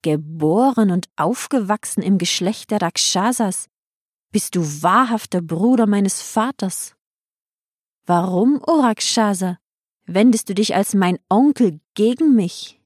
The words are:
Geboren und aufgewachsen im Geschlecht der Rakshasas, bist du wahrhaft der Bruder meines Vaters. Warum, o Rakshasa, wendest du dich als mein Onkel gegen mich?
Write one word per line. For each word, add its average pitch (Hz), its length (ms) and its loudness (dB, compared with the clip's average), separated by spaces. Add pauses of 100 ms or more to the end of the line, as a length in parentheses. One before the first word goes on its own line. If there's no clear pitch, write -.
Geboren 165 880 0
und 180 240 -2
aufgewachsen 208 880 -4
im 196 140 2
Geschlecht 180 540 -4
der 208 100 -2
Rakshasas, 196 880 -2 (640)
bist - 240 -4
du 175 60 0 (220)
wahrhaft 220 500 0
der 180 80 -2
Bruder 208 460 2
meines 202 340 0
Vaters. - 760 -6 (1080)
Warum, 180 640 2
o 320 140 4
Rakshasa, 202 760 0 (480)
wendest 214 440 2
du 196 40 -4
dich 214 220 0
als 196 180 0
mein 180 240 2 (120)
Onkel 226 500 2 (140)
gegen 247 420 2
mich? - 500 -4